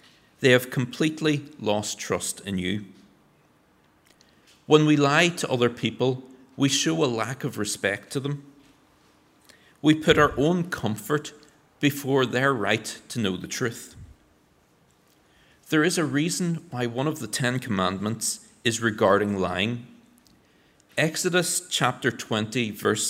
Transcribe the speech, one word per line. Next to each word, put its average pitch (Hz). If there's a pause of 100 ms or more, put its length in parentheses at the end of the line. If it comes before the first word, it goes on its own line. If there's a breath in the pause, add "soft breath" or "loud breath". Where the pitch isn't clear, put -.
(400 soft breath)
They 127
have 127
completely 151 (160)
lost 104
trust -
in 98
you. 98 (1800 soft breath)
When 151
we 151
lie 143
to 170
other 120
people, 123 (320)
we 135
show 160
a -
lack 120
of 139
respect 101
to 139
them. 143 (1400 soft breath)
We 151
put 156
our 147
own 170
comfort 139 (460 soft breath)
before 135
their 127
right 110 (100)
to -
know 95
the 87
truth. - (1700 soft breath)
There 156
is 180
a 165
reason 165
why 123
one 123
of 156
the 113
Ten 123
Commandments 98 (240 loud breath)
is 110
regarding 104
lying. 92 (1120 soft breath)
Exodus 170
chapter 127
twenty, 110
verse 104